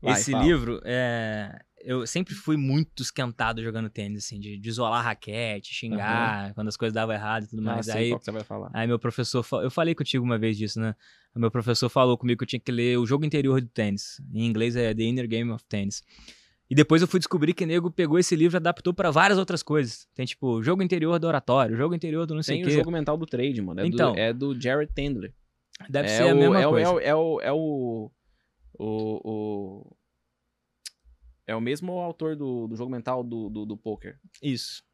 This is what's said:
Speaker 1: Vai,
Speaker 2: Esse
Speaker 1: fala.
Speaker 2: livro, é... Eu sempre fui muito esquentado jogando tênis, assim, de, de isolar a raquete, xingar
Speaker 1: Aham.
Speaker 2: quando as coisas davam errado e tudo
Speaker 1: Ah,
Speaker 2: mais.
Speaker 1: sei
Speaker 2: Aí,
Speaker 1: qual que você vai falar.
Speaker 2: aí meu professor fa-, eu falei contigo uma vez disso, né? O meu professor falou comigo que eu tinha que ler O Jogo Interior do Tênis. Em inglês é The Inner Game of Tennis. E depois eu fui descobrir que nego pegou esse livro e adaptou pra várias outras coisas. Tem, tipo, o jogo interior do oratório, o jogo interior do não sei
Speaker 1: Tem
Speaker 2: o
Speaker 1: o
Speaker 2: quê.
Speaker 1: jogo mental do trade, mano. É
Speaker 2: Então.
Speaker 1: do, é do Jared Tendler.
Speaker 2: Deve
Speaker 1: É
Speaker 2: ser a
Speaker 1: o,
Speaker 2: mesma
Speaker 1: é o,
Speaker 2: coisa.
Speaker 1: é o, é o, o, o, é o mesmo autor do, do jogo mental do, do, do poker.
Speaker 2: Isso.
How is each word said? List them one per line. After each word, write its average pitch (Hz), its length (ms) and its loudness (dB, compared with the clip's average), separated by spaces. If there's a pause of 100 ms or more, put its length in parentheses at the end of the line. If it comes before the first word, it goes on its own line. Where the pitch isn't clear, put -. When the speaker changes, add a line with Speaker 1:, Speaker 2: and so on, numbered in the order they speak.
Speaker 1:
Vai, 117 200 2
Speaker 2:
Esse 110 100 -2
Speaker 1:
fala. 135 140 4
Speaker 2:
livro, 123 400 4
é... 117 720 -4 (220)
Eu 127 260 -4
sempre 170 280 -4
fui 156 220 -2
muito 139 460 0
esquentado 117 600 -4
jogando 113 260 -4
tênis, 104 380 -8
assim, 104 120 -12
de, 104 200 -10
de 101 100 -10
isolar 117 320 0
a - 20 -2
raquete, 110 720 -6
xingar 110 720 -2
Speaker 1:
Aham. 98 100 -10
Speaker 2:
quando 107 140 -6
as 104 80 -8
coisas 113 160 -2
davam 113 220 -2
errado 107 300 -4
e 104 40 -16
tudo 110 140 -8
Speaker 1:
Ah, 113 120 -2
Speaker 2:
mais. 113 120 -4
Speaker 1:
sei 110 80 -6
Speaker 2:
Aí, 113 160 0
Speaker 1:
qual 113 80 -2
que - 80 -14
você - 40 -8
vai 107 140 -8
falar. 104 300 -10
Speaker 2:
aí 113 120 -2
meu 120 120 0
professor 120 440 -2
fa-, 113 200 -2
eu 127 80 0
falei 165 240 0
contigo 135 300 -2
uma 120 140 0
vez 110 200 0
disso, 107 200 -4
né? 110 160 -2 (400)
O - 60 -8
meu 113 100 2
professor 120 380 0
falou 127 300 4
comigo 120 200 0
que 127 60 -4
eu 110 40 -14
tinha 120 120 -4
que - 100 -8
ler 120 280 0
O 120 80 0
Jogo 143 180 0
Interior 139 360 2
do 123 80 -6
Tênis. 101 520 -4 (140)
Em 113 120 0
inglês 117 300 0
é 117 180 2
The 113 80 -2
Inner 120 240 0
Game 113 240 -2
of 113 140 -8
Tennis. 101 380 -4 (680)
E 131 60 -2
depois 151 260 8
eu 175 80 4
fui 185 100 2
descobrir 165 360 0
que 185 120 -2
nego 170 240 2
pegou 165 280 2
esse 180 180 4
livro 165 200 4
e - 20 2
adaptou 170 340 0
pra 180 180 2
várias 185 280 6
outras 185 240 -2
coisas. 143 520 0
Tem, 127 120 -6
tipo, - 200 -6 (100)
o 113 60 0
jogo 180 200 2
interior 170 360 2
do 165 80 0
oratório, 131 480 2
o 113 40 -2
jogo 160 160 2
interior 165 320 -2
do 156 80 -6
não 156 80 -2
sei 139 140 -2
Speaker 1:
Tem 175 80 -2
Speaker 2:
o - 20 2
Speaker 1:
o 139 40 4
Speaker 2:
quê. 147 60 6
Speaker 1:
jogo 160 140 2
mental 156 260 -2
do 165 100 -4
trade, 127 360 -2
mano. 90 180 -4
É 104 60 0
Speaker 2:
Então. 120 260 2
Speaker 1:
do, 92 60 -2
é 113 140 2
do 131 280 -4
Jared 139 320 -2
Tendler. 135 400 -6 (560)
Speaker 2:
Deve 139 200 0
Speaker 1:
É 107 80 2
Speaker 2:
ser 117 140 6
a - 40 6
Speaker 1:
o, - 40 8
Speaker 2:
mesma 170 220 8
Speaker 1:
é 135 60 6
o, 151 40 6
Speaker 2:
coisa. 160 180 6 (140)
Speaker 1:
é 143 120 4
o, 160 280 2
é 131 100 0
o, 131 580 -2 (680)
o, 110 520 -4
o, 101 680 -8 (1500)
é 110 80 -4
o 113 60 -2
mesmo 147 400 -4
autor 160 340 -4
do, 131 320 -4
do 113 100 -8
jogo 123 140 -6
mental 127 320 -4
do, 113 280 -6
do, 107 160 -8
do 107 100 -8
poker. 104 420 -10 (240)
Speaker 2:
Isso. 135 400 -6 (120)